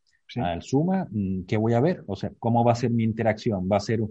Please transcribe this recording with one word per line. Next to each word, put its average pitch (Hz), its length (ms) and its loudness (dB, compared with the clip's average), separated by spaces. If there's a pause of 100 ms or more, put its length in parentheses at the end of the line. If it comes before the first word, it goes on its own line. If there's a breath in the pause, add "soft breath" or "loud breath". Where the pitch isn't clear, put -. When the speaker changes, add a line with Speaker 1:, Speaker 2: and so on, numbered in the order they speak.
(260)
Speaker 1:
Sí. - 140 -10
Speaker 2:
al 85 240 -2
Suma, 175 480 0
mm, 95 320 -2
¿qué 107 140 -2
voy 113 160 2
a 117 80 4
ver? 170 260 0
O 98 80 -6
sea, - 240 -6
¿cómo 117 240 2
va 120 80 6
a 117 40 6
ser 117 140 -2
mi 117 140 2
interacción? 107 680 0
¿Va 104 60 4
a 98 40 2
ser 110 180 -2 (100)